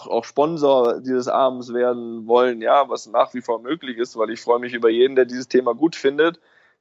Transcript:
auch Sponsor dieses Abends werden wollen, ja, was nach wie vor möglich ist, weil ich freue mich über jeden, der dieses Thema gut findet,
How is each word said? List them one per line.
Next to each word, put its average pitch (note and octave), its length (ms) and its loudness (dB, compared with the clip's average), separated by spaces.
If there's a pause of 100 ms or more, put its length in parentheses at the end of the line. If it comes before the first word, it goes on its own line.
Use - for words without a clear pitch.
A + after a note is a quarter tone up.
auch A#2 180 -4
Sponsor C#3 800 0
dieses B2+ 260 -4
Abends B2+ 460 -2
werden A#2 520 -4
wollen, A#2+ 360 2
ja, B2+ 280 2
was A#2+ 180 -8
nach A#2+ 260 0
wie B2+ 80 -8
vor A2+ 200 -4
möglich B2+ 360 -8
ist, A#2 200 -6
weil A2 120 -2
ich A#2 120 -10
freue A#2+ 180 0
mich B2 140 -6
über A#2 160 2
jeden, B2+ 260 2
der B2+ 100 4
dieses B2+ 240 -10
Thema B2+ 240 4
gut D3 220 0
findet, D3+ 440 0 (420)